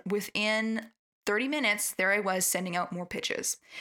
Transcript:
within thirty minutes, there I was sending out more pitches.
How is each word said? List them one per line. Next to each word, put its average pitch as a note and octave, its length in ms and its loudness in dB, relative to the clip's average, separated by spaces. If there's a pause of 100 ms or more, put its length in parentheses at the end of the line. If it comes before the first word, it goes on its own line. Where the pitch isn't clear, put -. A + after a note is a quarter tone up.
within G#3+ 800 0 (400)
thirty G#3+ 200 2
minutes, B3 440 0
there F#3+ 200 2
I G#3 80 4
was F#3 280 2
sending F3+ 280 0
out F3 160 -2
more F3 140 -6
pitches. - 520 -2 (240)